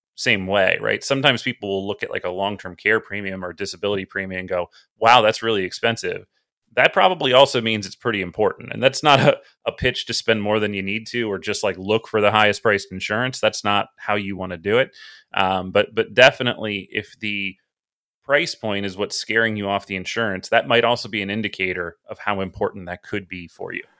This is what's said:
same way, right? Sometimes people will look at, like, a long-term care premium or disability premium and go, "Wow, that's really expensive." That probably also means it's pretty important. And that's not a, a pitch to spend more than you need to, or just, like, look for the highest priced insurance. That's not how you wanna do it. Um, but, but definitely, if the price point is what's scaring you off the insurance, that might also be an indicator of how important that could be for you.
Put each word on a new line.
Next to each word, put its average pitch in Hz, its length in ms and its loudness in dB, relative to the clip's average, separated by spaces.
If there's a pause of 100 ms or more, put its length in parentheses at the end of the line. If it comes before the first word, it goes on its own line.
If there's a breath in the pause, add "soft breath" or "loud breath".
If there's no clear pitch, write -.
(160)
same 101 320 -2
way, 95 320 2
right? 107 240 -4
Sometimes 135 400 2
people 117 240 -6
will 98 180 -2
look 101 160 -6
at, - 100 -8
like, 98 120 -6
a 90 60 -4
long-term 95 480 -6
care 107 240 0
premium 95 420 -10
or 90 80 -8
disability 95 540 -4
premium 95 340 -8
and 92 80 -10
go, 90 220 -4 (280 soft breath)
"Wow, 117 240 8
that's 110 220 2
really 107 220 0
expensive." 95 640 -4 (480)
That 139 180 4
probably 180 400 4
also 131 280 8
means 110 240 -2
it's 95 100 -12
pretty 107 260 -4
important. 110 520 -2
And 113 80 -6
that's 131 220 2
not 143 160 8
a, 139 180 4 (280 soft breath)
a 117 60 -4
pitch - 340 -2
to 117 80 -8
spend 110 280 0
more 104 180 2
than 104 140 -2
you 98 80 -4
need 107 260 -8
to, 117 240 -4
or 95 80 -4
just, - 240 -6
like, 95 140 -2
look 104 300 0
for 110 140 0
the 104 100 6
highest 107 300 4
priced 101 300 0
insurance. 110 480 -4
That's - 240 -2
not 101 340 0
how - 180 -4
you 98 220 -4
wanna 92 200 -8
do 101 200 0
it. 131 180 0 (380 loud breath)
Um, 92 380 0
but, 101 240 2
but 107 180 -2
definitely, 110 800 4
if - 280 -8
the 101 360 -6 (680)
price 156 320 0
point 101 300 -4
is 95 100 -6
what's 98 220 -4
scaring 110 400 0
you 101 100 -4
off 98 180 -2
the 98 100 -8
insurance, 92 540 -4
that - 180 2
might 117 180 4
also 120 240 -2
be 104 120 -4
an 98 80 -6
indicator 92 680 -4 (120)
of 107 100 -14
how 101 220 -4
important 95 440 -6
that 87 180 -12
could 95 240 -8
be 87 200 -14
for 90 260 -14
you. - 100 -8 (160)